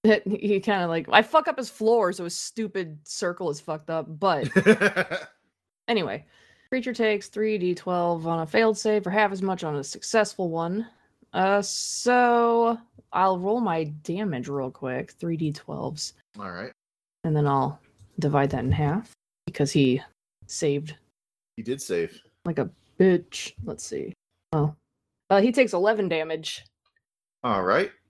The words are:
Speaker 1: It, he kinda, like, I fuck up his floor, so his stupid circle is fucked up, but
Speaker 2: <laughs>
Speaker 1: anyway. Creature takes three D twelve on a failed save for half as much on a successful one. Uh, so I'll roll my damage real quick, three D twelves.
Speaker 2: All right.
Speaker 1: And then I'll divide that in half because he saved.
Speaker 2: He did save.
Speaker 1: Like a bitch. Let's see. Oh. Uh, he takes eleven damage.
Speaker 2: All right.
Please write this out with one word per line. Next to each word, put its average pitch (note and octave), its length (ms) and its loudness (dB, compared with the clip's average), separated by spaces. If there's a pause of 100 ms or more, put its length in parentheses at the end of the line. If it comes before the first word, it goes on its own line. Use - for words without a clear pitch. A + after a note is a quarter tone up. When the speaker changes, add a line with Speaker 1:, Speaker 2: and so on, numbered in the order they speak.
Speaker 1:
It, G#3+ 220 6
he G3+ 340 0
kinda, G3 260 0
like, E3 240 -2
I A3+ 120 10
fuck D#4+ 260 2
up D4 100 -4
his B3 120 -8
floor, A3+ 420 2
so F3+ 120 -8
his E3+ 120 -8
stupid F#3 680 -6
circle F3 460 -4
is D3 100 -6
fucked D#3 300 -8
up, D#3+ 160 -4 (140)
but D#3+ 340 2
Speaker 2:
<laughs> F#3+ 720 2 (600)
Speaker 1:
anyway. D3+ 360 -2 (460)
Creature B3+ 240 -4
takes G#3+ 340 0
three G#3+ 300 -2
D F3+ 180 0
twelve F3 500 -2
on E3 140 0
a D#3+ 60 -4
failed A3 300 2
save G#3+ 280 0
for F3+ 60 -4
half G#3 200 2
as F#3+ 100 -6
much F#3 220 -2
on D3+ 140 -4
a C#3 80 -4
successful G#3 680 -2
one. E3+ 340 -4 (480)
Uh, G3 300 2
so A#3 1120 2 (360)
I'll F#3 260 2
roll G#3 220 0
my E3 240 0 (180)
damage E3 460 -4
real C3+ 240 -4
quick, C3 400 -6
three E3 240 -4
D D#3 160 -2
twelves. D3+ 600 -8 (240)
Speaker 2:
All - 120 -10
right. F#2+ 220 -10 (500)
Speaker 1:
And D#3 140 0
then D3 100 2
I'll C#3 320 0 (400)
divide C#3+ 320 2
that B2 140 -4
in C3+ 80 0
half D3+ 400 -2 (340)
because - 240 -2
he C3 320 4 (440)
saved. D3+ 500 -4 (600)
Speaker 2:
He A2 60 -12
did B2+ 180 -6
save. E2+ 400 -4 (240)
Speaker 1:
Like E3 140 -4
a B2+ 100 -2 (300)
bitch. - 540 2 (120)
Let's - 200 -10
see. - 280 -8 (400)
Oh. D3+ 220 0 (560)
Uh, B3+ 100 6
he A#3 120 4
takes A#3+ 200 4
eleven G3+ 360 2
damage. D#3+ 560 -4 (800)
Speaker 2:
All G2+ 180 0
right. C3 300 2 (180)